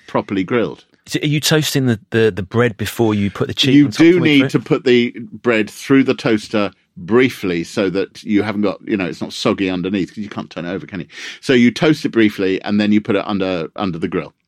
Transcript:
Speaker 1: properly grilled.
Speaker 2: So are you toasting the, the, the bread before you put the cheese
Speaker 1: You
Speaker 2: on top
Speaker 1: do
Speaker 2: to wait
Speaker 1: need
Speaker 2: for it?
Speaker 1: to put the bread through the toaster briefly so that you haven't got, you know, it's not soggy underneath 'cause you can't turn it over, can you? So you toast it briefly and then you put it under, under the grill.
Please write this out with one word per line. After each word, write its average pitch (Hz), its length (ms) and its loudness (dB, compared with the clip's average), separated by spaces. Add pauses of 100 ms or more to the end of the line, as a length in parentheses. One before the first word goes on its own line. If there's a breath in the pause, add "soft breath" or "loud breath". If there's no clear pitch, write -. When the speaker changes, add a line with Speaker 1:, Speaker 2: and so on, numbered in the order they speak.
Speaker 1:
properly 104 340 -4
grilled. 95 420 -4 (220)
Speaker 2:
So - 160 -6
are 147 40 0
you 147 140 0
toasting 147 460 0
the, 117 140 0 (100)
the, 113 240 2
the 98 80 -6
bread 113 340 -2
before 107 380 -2
you 101 160 -2
put - 160 -4
the 113 80 -8
cheese 135 220 2
Speaker 1:
You 147 100 8
Speaker 2:
on 107 60 -2
top - 60 -4
Speaker 1:
do 165 160 8
Speaker 2:
to 180 60 2
wait 160 100 2
Speaker 1:
need 143 100 6
Speaker 2:
for 131 60 4
it? 139 40 -6
Speaker 1:
to 135 100 0
put 131 240 -2
the 123 260 4 (220)
bread 110 380 0
through 135 340 2
the 123 100 0
toaster 107 580 -2 (240)
briefly 92 680 0
so 101 260 -2
that 95 320 -6
you 101 200 0
haven't 104 200 -4
got, 95 240 -2
you 110 100 -2
know, 92 100 -4
it's 78 140 -10
not 71 120 -10
soggy 98 380 -2
underneath 92 400 -4
'cause - 80 -16
you 104 100 -12
can't - 220 -14
turn 85 140 -12
it 85 60 -10
over, 87 160 -10
can 90 140 -12
you? 76 60 -12 (340 loud breath)
So - 140 0
you 120 160 6
toast 160 340 0
it 120 60 -4
briefly 101 520 2
and 104 180 0
then 104 120 2
you 104 80 4
put 104 160 -2
it 95 100 -4
under, 92 500 -2
under 90 220 -4
the 87 100 -4
grill. 73 240 -6 (160)